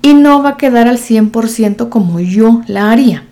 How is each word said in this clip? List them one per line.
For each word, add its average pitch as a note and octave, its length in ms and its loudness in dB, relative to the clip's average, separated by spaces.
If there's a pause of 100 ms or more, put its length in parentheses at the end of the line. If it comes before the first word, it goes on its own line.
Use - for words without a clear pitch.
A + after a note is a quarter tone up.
y C#4+ 140 4
no C#4+ 280 4
va C#4 80 0
a C#4 60 -8
quedar A#3+ 320 0
al B3 80 0
cien A3 320 -2
por A3+ 220 -4
ciento A3 400 -4
como F3 300 -2
yo A3 460 0
la G3+ 240 -2
haría. A#3 420 0